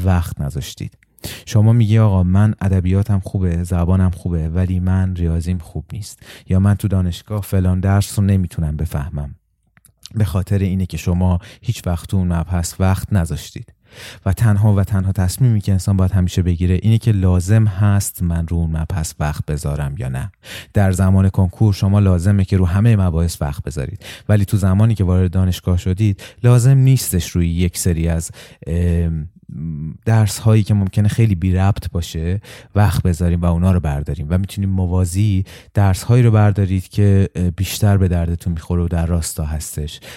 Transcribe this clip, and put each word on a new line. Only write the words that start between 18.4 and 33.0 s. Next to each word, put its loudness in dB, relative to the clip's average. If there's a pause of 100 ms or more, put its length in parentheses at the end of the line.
رو -4
اون -2
مبحث -6
وقت -4
بذارم -4
یا -6
نه. -8 (420)
در 2
زمان 2
کنکور 0
شما 2
لازمه 2
که 0
رو 2
همهٔ 2
مباحث 0
وقت -4
بذارید، -8 (240)
ولی 2
تو -2
زمانی 2
که 0
وارد 2
دانشگاه 0
شدید -2 (200)
لازم 6
نیستش 2
روی 0
یک -2
سری 0
از، -4 (360)
ام، -2 (760)
درس 2
هایی 4
که 0
ممکنه 0
خیلی 2
بی -2
ربط 0
باشه -4 (340)
وقت 2